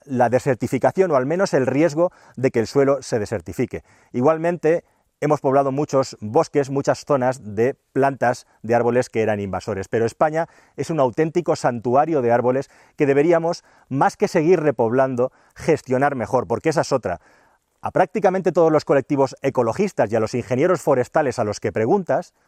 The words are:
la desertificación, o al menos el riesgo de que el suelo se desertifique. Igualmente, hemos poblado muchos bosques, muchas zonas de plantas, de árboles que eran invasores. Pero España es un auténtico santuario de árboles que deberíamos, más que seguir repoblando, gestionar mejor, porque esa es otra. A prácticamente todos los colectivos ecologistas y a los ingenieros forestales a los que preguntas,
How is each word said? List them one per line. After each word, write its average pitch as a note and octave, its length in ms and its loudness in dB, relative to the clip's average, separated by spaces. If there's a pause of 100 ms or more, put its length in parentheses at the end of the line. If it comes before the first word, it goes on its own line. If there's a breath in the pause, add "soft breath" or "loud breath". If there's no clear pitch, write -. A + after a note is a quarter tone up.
la B2 240 2
desertificación, C3 800 0
o C#3+ 60 2
al B2+ 100 0
menos F3 280 -2
el C3 120 2
riesgo D3+ 460 0 (240 soft breath)
de B2+ 160 0
que A#2 80 2
el G#2+ 80 -2
suelo C#3 340 2
se - 160 -4
desertifique. G2 640 -6 (300 soft breath)
Igualmente, D#3+ 720 0 (360)
hemos D3 200 0
poblado C#3 300 2
muchos C3+ 500 -2
bosques, C3+ 480 0
muchas C#3 360 -2
zonas B2+ 500 -2
de A2+ 220 0 (160)
plantas, C3 560 -2 (140)
de A2+ 120 0
árboles A#2+ 340 2
que A2 140 -2
eran G#2+ 160 0
invasores. F#2+ 480 -6
Pero A2+ 180 0
España D#3 440 -2 (280 soft breath)
es C#3 140 -8
un D#3+ 80 -2
auténtico D#3 560 0
santuario C3 680 0
de A#2 100 2
árboles B2 380 0 (260 soft breath)
que D3+ 100 2
deberíamos, E3 560 2 (260 soft breath)
más C#3 280 0
que G#3 100 0
seguir E3+ 340 2
repoblando, C3 720 0 (240 soft breath)
gestionar C#3 640 0
mejor, A#2+ 320 -2
porque A#2+ 220 -2
esa D3+ 100 0
es - 100 -4
otra. G2+ 300 -4 (640 soft breath)
A - 100 -8
prácticamente F#3 580 0
todos D#3+ 220 4
los D3+ 120 2
colectivos C#3 580 0
ecologistas B2+ 680 0
y A2+ 60 0
a A2 40 2
los A2 140 -2
ingenieros C3+ 460 -2
forestales C3+ 580 0
a A2+ 60 -2
los G#2 160 -6
que A2 100 -2
preguntas, C#3+ 640 -2 (140)